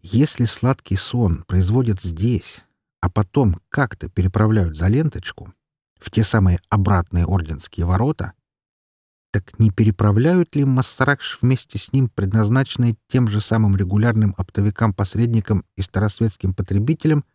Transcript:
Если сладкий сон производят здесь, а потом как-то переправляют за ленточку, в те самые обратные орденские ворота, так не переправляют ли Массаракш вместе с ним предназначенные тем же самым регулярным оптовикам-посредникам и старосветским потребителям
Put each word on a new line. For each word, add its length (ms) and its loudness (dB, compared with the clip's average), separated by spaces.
Если 440 0
сладкий 500 -4
сон 480 -2
производят 580 0
здесь, 640 -4
а 80 -2
потом 580 0
как-то 420 -4
переправляют 680 0
за 100 0
ленточку, 680 -2
в 100 -12
те 140 0
самые 460 2
обратные 560 0
орденские 600 -4
ворота, 460 -2
так 280 -6
не 120 6
переправляют 840 2
ли 80 2
Массаракш 800 -2
вместе 360 0
с 140 -8
ним 160 2
предназначенные 880 0
тем 180 2
же 140 -2
самым 340 2
регулярным 600 2
оптовикам-посредникам 1300 -2
и 60 -10
старосветским 720 -2
потребителям 800 -2